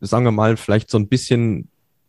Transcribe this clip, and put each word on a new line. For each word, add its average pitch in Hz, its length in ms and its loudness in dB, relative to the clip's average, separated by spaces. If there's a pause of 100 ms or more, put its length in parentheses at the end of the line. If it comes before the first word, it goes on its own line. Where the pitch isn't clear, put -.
sagen 113 240 0
wir 120 80 2
mal, 110 240 2
vielleicht 104 340 -2
so 117 80 2
ein 104 100 -2
bisschen 120 600 -2 (400)